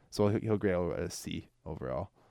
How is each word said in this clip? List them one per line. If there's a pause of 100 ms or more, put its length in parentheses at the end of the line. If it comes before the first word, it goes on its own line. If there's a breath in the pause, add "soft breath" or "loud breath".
(100)
So
he'll,
he'll
grade
out
a
C (160)
overall. (220)